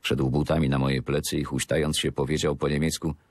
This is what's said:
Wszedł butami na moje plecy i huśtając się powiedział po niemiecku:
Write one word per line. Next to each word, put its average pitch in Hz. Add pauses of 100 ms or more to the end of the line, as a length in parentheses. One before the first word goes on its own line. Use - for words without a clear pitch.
Wszedł 65
butami 73
na 65
moje 67
plecy 71
i 73
huśtając 76
się 78
powiedział 76
po 71
niemiecku: 76 (160)